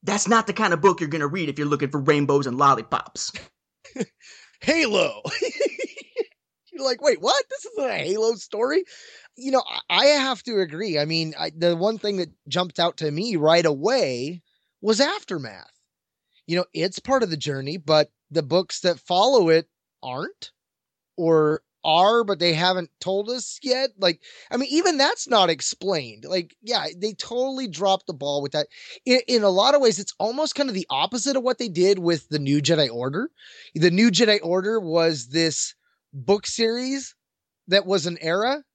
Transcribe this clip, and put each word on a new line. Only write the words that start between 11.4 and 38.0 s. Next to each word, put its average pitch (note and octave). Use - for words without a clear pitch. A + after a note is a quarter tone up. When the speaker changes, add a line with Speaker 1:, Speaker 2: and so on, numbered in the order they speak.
Speaker 2:
the E3+
one G#3
thing G3+
that E3+
jumped F3
out E3+
to D#3
me G3
right E3
away D#3
was G#3
Aftermath. F3
You E3+
know, F3+
it's E3+
part C4
of F#3+
the D#3+
journey, C#3+
but D3+
the D#3+
books E3
that F3
follow G3
it D#3+
aren't, C#3+
or D#3+
are, F#3+
but G3
they E3+
haven't F3+
told G3+
us B3
yet. C4
Like, F3
I A3+
mean, C4
even E4+
that's D4
not G3+
explained. C3+
Like, F3
yeah, G#3+
they G#3
totally C4
dropped F#3+
the F3+
ball C#3+
with C#3
that. D3+
In, B3+
in A#3
a G3+
lot G#3+
of C#4+
ways, G#3+
it's -
almost B3+
kind C#4
of G#3+
the F#3+
opposite A#3+
of C4
what B3
they A#3+
did F#3
with E3+
the D3+
New C#3+
Jedi D3
Order. C3+
The E3
New G#3+
Jedi G#3
Order F#3+
was E3
this D#3+
book D3
series B3
that G3
was F#3